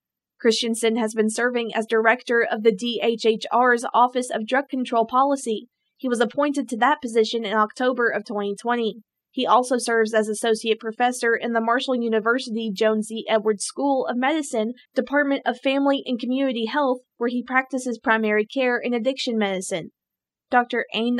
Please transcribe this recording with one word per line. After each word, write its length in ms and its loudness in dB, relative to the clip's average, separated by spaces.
Christensen 580 0
has 180 -2
been 160 0
serving 420 -2
as 140 -2
director 600 2
of 140 -4
the 140 6
D 260 -4
H 240 0
H 260 0
R's 400 4
Office 380 2
of 160 -4
Drug 240 -2
Control 380 0
Policy. 600 0
He 100 -6
was 120 0
appointed 500 -2
to 80 -6
that 240 2
position 420 0
in 140 -2
October 520 0
of 160 -4
twenty 300 -6
twenty. 420 -2
He 160 -2
also 320 4
serves 340 0
as 140 2
associate 520 0
professor 560 0
in 180 -2
the 80 0
Marshall 340 0
University 760 0
Joan 300 2
Z. 260 -8
Edwards 360 0
School 420 -2
of 100 -4
Medicine, 580 -2
Department 500 0
of 160 -2
Family 460 2
and 140 -4
Community 480 -2
Health, 320 0
where 120 -2
he 120 -4
practices 560 -2
primary 480 2
care 320 0
and 160 -4
addiction 460 -2
medicine. 500 -2
Doctor 420 0
Ain 260 0